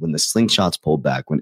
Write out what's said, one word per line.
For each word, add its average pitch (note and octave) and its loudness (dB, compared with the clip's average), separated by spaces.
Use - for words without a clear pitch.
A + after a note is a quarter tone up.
when D#2+ -4
the D2+ -2
slingshot's G2+ 0
pulled D2+ 0
back, C2 -2
when D2+ 0